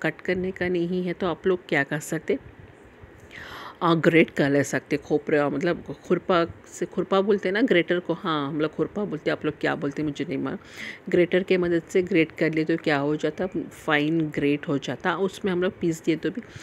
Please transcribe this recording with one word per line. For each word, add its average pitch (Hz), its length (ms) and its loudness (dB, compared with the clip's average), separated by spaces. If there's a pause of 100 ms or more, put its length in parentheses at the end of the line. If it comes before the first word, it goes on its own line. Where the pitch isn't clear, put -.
कट 160 200 -4
करने 185 300 -2
का 180 180 -4
नहीं 180 340 0
है 175 100 -2
तो 185 140 -2
आप 160 200 -2
लोग 185 220 0
क्या 143 140 4
कर 147 180 -4
सकते, - 360 -2 (1500)
आ, 170 120 4
ग्रेट 165 340 6
कर 143 200 0
ले 139 140 4
सकते, 143 340 -2
खोपरे, 147 520 0
मतलब 143 340 -2 (200)
खुरपा 175 420 2 (220)
से, - 180 -8
खुरपा 190 360 0
बोलते 196 280 0
हैं 190 40 0
ना 214 100 0
ग्रेटर 175 360 4
को, 170 140 -4
हाँ, 156 340 -2
हम 147 140 -4
लोग 156 140 -2
खुरपा 165 280 -4
बोलते 160 260 -4
हैं, 147 80 0
आप - 80 -8
लोग 151 160 -4
क्या 143 140 2
बोलते 143 260 -4
हैं 156 60 -2
मुझे 143 180 -4
नहीं 143 120 -4
मालूम। 135 220 -6 (500)
ग्रेटर 180 340 4
के 185 140 2
मदद 175 320 2
से 190 140 4
ग्रेट 170 280 4
कर 160 220 0
ले 160 120 0
तो 165 120 0
क्या 156 200 0
हो 147 180 0
जाता, 151 320 -2
फाइन 156 720 0 (140)
ग्रेट 143 320 0
हो 143 100 0
जाता। 147 400 -4
उसमें 190 340 -2
हम 175 120 0
लोग - 160 -2
पीस 160 260 -2
दिए 160 100 2
तो 156 160 -2
भी, - 100 -8 (220)